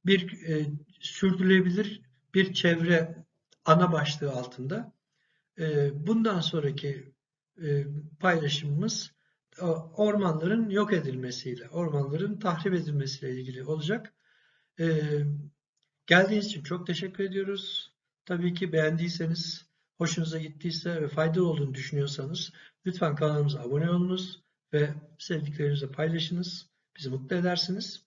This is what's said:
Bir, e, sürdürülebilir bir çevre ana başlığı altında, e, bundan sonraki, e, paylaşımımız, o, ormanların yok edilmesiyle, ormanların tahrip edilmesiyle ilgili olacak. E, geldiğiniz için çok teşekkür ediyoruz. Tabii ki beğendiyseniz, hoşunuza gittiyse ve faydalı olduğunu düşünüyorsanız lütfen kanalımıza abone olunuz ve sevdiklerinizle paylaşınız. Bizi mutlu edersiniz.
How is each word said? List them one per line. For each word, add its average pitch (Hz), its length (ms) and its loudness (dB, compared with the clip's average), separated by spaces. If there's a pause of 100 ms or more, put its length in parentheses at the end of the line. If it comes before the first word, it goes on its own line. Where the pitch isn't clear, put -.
Bir, 180 420 2
e, 151 180 0 (340)
sürdürülebilir 185 1000 4 (320)
bir 190 200 4
çevre 170 720 2 (400)
ana 170 280 6
başlığı 147 400 0
altında, 131 600 -6 (680)
e, 147 320 2 (160)
bundan 220 340 2
sonraki, 143 720 -4 (500)
e, 143 220 0 (360)
paylaşımımız, 160 920 0 (480)
o, 180 60 -2 (300)
ormanların 208 760 2
yok 208 220 2
edilmesiyle, 127 760 -4
ormanların 160 680 -2
tahrip 185 360 0
edilmesiyle 139 640 -2
ilgili 127 240 -10
olacak. 156 500 -4 (680)
E, 160 220 2 (1040)
geldiğiniz 196 400 6
için - 160 -8
çok 180 240 -6
teşekkür 190 380 -4
ediyoruz. 196 680 -6 (320)
Tabii 175 300 0
ki 170 180 -2
beğendiyseniz, 165 960 0 (300)
hoşunuza 160 400 -2
gittiyse 160 640 -4
ve 143 60 -2
faydalı 160 400 2
olduğunu 143 260 0
düşünüyorsanız 143 760 -4 (340)
lütfen 170 280 0
kanalımıza 147 460 0
abone 147 300 0
olunuz 185 520 0 (300)
ve 147 220 2 (240)
sevdiklerinizle 143 720 -2
paylaşınız. 165 760 -4 (300)
Bizi 135 120 -8
mutlu 135 280 -4
edersiniz. 180 720 -2